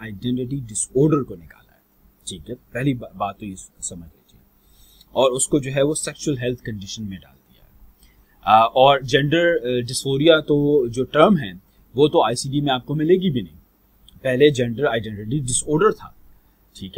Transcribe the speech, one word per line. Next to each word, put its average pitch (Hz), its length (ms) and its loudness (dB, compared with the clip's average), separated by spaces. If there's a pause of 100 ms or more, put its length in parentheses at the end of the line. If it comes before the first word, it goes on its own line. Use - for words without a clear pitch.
आइडेंटिटी 123 580 -6
डिसऑर्डर 131 640 0
को 104 120 -12
निकाला 82 240 -20
है। - 60 -20 (640)
ठीक 87 200 -14
है, 117 60 -12
पहली 131 400 -6
बा-, 113 220 -12
बात 101 240 -6
तो 107 60 -12
ये 98 100 -12
स-, - 140 -20 (100)
समझ 92 200 -12
लीजिए। - 400 -20 (720)
और 127 160 2
उसको 131 300 -2
जो 131 100 -6
है 139 120 0
वो 151 120 0
सेक्सुअल 147 440 -6
हेल्थ 123 220 -6
कंडीशन 107 420 -12
में 95 180 -12
डाल - 120 -20
दिया - 300 -20
है। - 60 -20 (800)
अ, 110 300 6
और 135 260 6
जेंडर, 143 440 0
अ, 123 400 0
डिसोरिया 139 540 2
तो 147 480 2
जो 120 160 -4
टर्म 170 320 4
है 95 240 -8 (360)
वो 147 120 4
तो 156 140 2
आईसीडी 127 380 -2
में 143 120 -2
आपको 127 220 -4
मिलेगी 175 360 2
भी 123 120 -2
नहीं, - 140 -16 (680)
पहले 131 260 6
जेंडर 123 360 -2
आइडेंटिटी 110 540 -4
डिसऑर्डर 151 520 0
था। - 240 -14 (600)
ठीक 95 220 -14